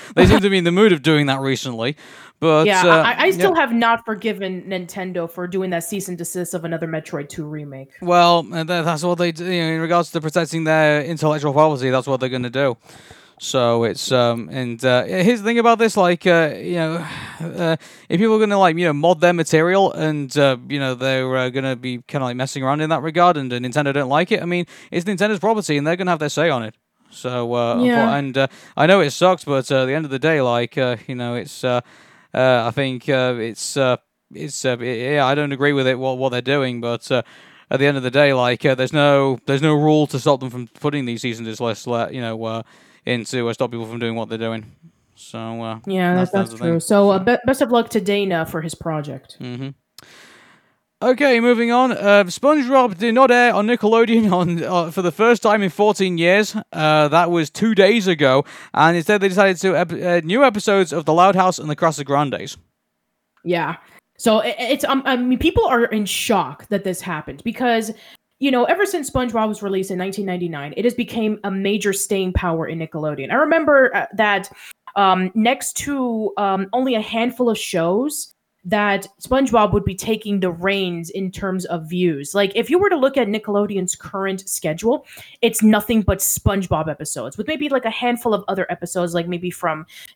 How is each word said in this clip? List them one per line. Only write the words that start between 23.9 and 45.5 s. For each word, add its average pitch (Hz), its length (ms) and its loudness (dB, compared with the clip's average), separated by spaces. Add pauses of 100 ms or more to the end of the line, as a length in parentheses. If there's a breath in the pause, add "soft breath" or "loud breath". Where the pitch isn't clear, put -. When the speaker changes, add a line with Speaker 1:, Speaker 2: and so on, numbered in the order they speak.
Speaker 1:
don't 135 160 -2
like 160 220 0
it, 214 100 0
I - 40 -6
mean, 175 200 -4 (260 loud breath)
it's 175 140 -4
Nintendo's 202 340 -2
property 202 380 0
and 143 100 -2
they're 165 100 0
gonna 185 140 -2
have 165 80 -2
their 151 100 -4
say 160 200 0
on 127 140 -2
it. 110 120 -12 (360)
So, 123 440 -6
uh, 120 280 0
Speaker 2:
Yeah. 233 320 2
Speaker 1:
and, 139 220 -4
uh, 135 100 2 (300 loud breath)
I 151 100 4
know 190 120 6
it 147 120 0
sucks, 180 340 2
but, 135 260 -2
uh, 131 120 2
at - 20 0
the 131 80 -2
end 156 120 -2
of 139 60 -10
the 135 80 -4
day, 156 220 2
like, 120 360 -2
uh, 127 180 0 (120)
you 135 80 -8
know, 120 200 -6
it's, 123 280 -10
uh, 123 180 0 (520 soft breath)
uh, 127 340 4
I 123 40 -2
think, 131 380 -4
uh, 127 280 0
it's, 113 380 -8
uh, 127 220 2 (360)
it's, 143 300 -10
uh, 123 160 0
i-, 123 60 -10
yeah, 127 400 0
I 135 100 2
don't 147 160 -2
agree 143 220 0
with 135 140 0
it, 127 120 0
what, 131 180 -4
what 131 120 -2
they're 123 120 -4
doing, 127 380 -2
but, 120 320 -6
uh, 127 100 2 (480 loud breath)
at 131 120 0
the 139 40 6
end 143 120 4
of 131 60 -4
the 123 80 -4
day, 139 200 4
like, 123 340 0
uh, 131 100 2
there's 127 180 -2
no, 139 520 2
there's 139 160 0
no 156 120 2
rule 151 340 2
to 135 120 -6
stop 139 200 2
them 131 100 -8
from 120 180 -12 (120)
putting 147 260 -4
these 117 160 -6
cease 117 160 -6
and 113 80 -12
desist 110 140 -10
lists, 117 260 -4
le-, 117 280 -4
you 131 80 -10
know, 113 240 -8
uh, 113 180 -6 (420 soft breath)
in 120 180 -4
to, 120 240 -4
uh, 117 60 -2
stop 123 180 -4
people 117 140 -10
from 117 140 -10
doing 117 160 -4
what 113 140 -6
they're 113 100 -6
doing. 113 260 -6 (500)
So, 113 460 -12